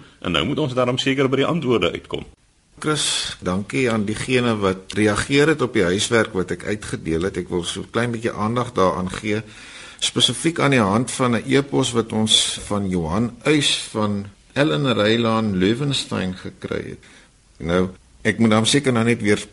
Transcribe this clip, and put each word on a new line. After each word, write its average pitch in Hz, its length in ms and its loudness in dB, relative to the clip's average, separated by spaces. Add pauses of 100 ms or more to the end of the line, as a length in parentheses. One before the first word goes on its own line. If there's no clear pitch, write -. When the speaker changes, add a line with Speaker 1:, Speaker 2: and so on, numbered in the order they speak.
(220)
Speaker 1:
en 90 100 -4
nou 80 140 2
moet 147 140 -2
ons 143 140 -2
daarom 123 240 0
seker 135 320 0
by 135 60 -2
die 135 100 2
antwoorde 123 460 2
uitkom. - 340 -10 (540)
Speaker 2:
Chris, - 640 -2
dankie 104 500 -2
aan 110 140 0
diegene 117 520 0
wat 95 360 0
reageer 107 540 2
het 147 140 2
op 123 120 -2
die 107 100 4
huiswerk 104 500 2
wat 92 180 -2
ek 87 140 -8
uitgedeel 82 560 -4
het. 92 160 -2
Ek 90 120 -6
wil 90 140 -2
so - 180 -6
'n - 100 -12
klein 120 200 -2
bietjie 113 220 -4
aandag 117 400 -2
daaraan 92 360 2
gee, 107 320 -4 (580)
spesifiek - 600 0
aan 139 120 4
die 131 80 4
hand 107 320 2
van 123 240 0
'n 104 100 -2
e-pos 135 460 2
wat 117 220 -2
ons 107 540 2
van 101 220 -2
Johan 92 460 -2 (100)
Uys 143 460 2
van 104 340 -2 (300)
Ellen 147 380 2
Reiland 110 680 2
Löwenstein 107 800 0
gekry - 440 -8 (100)
het. - 140 -20 (520)
Nou, 90 300 0 (340)
ek 104 160 0
moet 113 140 4
dan 110 120 4
seker 135 300 2
nou 113 80 2
net 117 160 2
weer 104 220 2 (120)